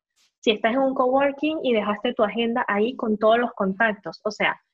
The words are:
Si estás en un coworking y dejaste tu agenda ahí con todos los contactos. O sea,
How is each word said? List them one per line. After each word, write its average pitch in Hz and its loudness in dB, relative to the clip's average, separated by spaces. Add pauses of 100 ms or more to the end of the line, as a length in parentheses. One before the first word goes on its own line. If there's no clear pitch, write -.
(400)
Si 233 2
estás 220 0
en 269 0
un 269 0
coworking 277 0
y 254 0
dejaste 208 -2
tu 240 -2
agenda 233 0
ahí 214 0
con 214 -2
todos 220 4
los 240 -2
contactos. 202 -2
O 214 -4
sea, - -2 (140)